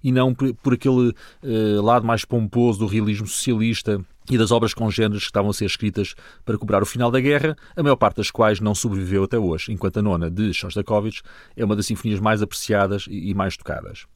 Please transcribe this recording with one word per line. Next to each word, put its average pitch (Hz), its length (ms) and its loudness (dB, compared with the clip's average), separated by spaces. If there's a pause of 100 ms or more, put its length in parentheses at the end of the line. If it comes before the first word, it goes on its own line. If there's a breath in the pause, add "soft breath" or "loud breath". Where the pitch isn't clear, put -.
e 127 80 2
não 127 220 4
por, 131 220 0
por - 180 0
aquele, 123 400 4 (300 loud breath)
eh, 110 360 2
lado 113 280 4
mais 113 180 0
pomposo 117 540 2
do 110 80 0
realismo 104 400 0
socialista 110 760 -2 (260)
e 127 80 2
das 110 140 4
obras 113 220 2
congêneres 107 500 0
que - 60 -8
estavam 101 200 0
a 101 40 -2
ser 104 120 -4
escritas 101 480 -4 (320 loud breath)
para 107 120 -2
cobrar 104 240 0
o 104 40 2
final 120 260 -2
da 131 80 2
guerra, 143 360 0 (200 loud breath)
a 165 80 -2
maior 143 120 4
parte 110 220 2
das 104 120 -4
quais 107 320 2
não 107 120 0
sobreviveu 98 500 -2
até 107 140 -2
hoje, 95 360 -2
enquanto 95 240 -4
a 107 40 0
Nona 85 280 0
de 95 240 -2
Shostakovich 104 680 -4 (360 loud breath)
é 117 80 -2
uma 104 100 2
das 107 120 -2
sinfonias 104 320 -2
mais 107 220 2
apreciadas 101 680 0
e, 101 220 -6
e - 20 -2
mais 98 240 -2
tocadas. - 480 -12 (100)